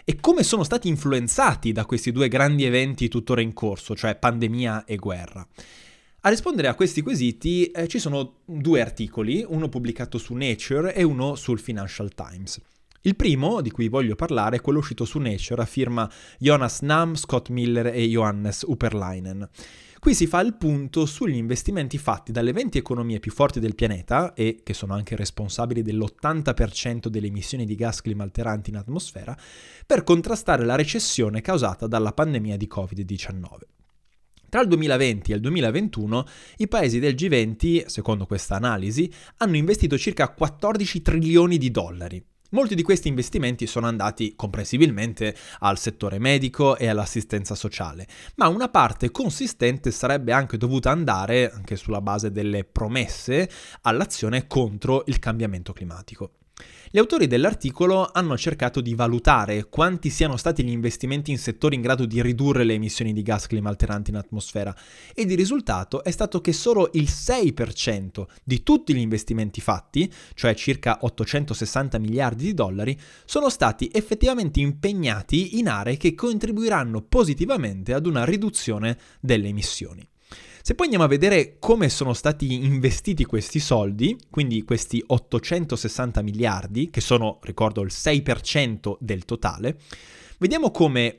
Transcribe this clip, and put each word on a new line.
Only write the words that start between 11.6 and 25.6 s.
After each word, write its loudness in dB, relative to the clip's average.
Times. -12
Il 4
primo, 2
di -4
cui -2
voglio 0
parlare, 0
è -2
quello 2
uscito -4
su -6
Nature -2
a 0
firma -2
Jonas 4
Nam, 2
Scott -2
Miller 0
e 0
Johannes 0
Uperleinen. -4
Qui 4
si 4
fa 2
il 2
punto 0
sugli -2
investimenti -2
fatti -4
dalle 2
venti 0
economie -2
più -8
forti 0
del -2
pianeta, 0
e -2
che -8
sono -6
anche -6
responsabili -4